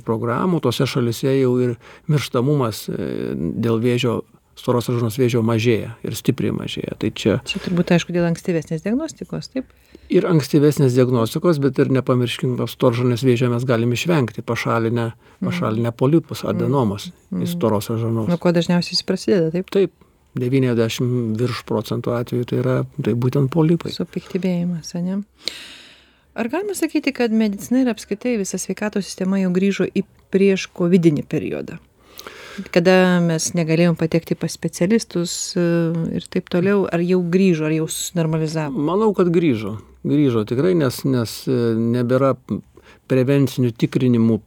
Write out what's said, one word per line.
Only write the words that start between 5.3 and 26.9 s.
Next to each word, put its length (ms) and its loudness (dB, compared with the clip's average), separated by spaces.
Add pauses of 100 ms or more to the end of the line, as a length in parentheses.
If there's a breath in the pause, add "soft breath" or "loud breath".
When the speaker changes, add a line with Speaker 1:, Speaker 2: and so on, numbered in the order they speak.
Speaker 1:
mažėja 640 0
ir 100 -6
stipriai 400 -2
mažėja. 420 -8
Tai 140 -2
čia 340 0
Speaker 2:
Čia 140 -8
turbūt, 320 -2
aišku, 240 0
dėl 140 0
ankstyvesnės 560 -4
diagnostikos, 680 -6
taip? 140 -6 (460 loud breath)
Speaker 1:
Ir 180 4
ankstyvesnės 680 4
diagnostikos, 640 2
bet 220 0
ir 100 4
nepamirškim, 680 0
kad 120 -4
storžarnės 540 0
vėžio 260 2
mes 140 -2
galim 280 2
išvengti, 520 -2
pašalinę, 640 -2 (320 soft breath)
Speaker 2:
Mhm. 80 -2
Speaker 1:
pašalinę 440 -2
polipus, 520 0
Speaker 2:
Mhm. 100 -4
Speaker 1:
adenomas 560 -2 (220)
Speaker 2:
Mhm. 100 -4
Speaker 1:
iš 140 -4
storosios 440 -2
žarnos. 280 -2
Speaker 2:
Nuo 100 0
ko 140 0
dažniausiai 420 0
jis 80 -2
prasideda, 480 0
taip? 200 -4
Speaker 1:
Taip. 200 2 (460)
Devyniasdešimt 1040 0
virš 260 -2
procentų 500 -2
atvejų 300 -2
tai 140 -2
yra, 180 0 (260)
tai 120 0
būtent 360 0
polipai. 400 0
Speaker 2:
Supiktybėjimas, 1040 -6
ane? 280 -4 (1120 loud breath)
Ar 120 -4
galima 260 -4
sakyti, 400 -2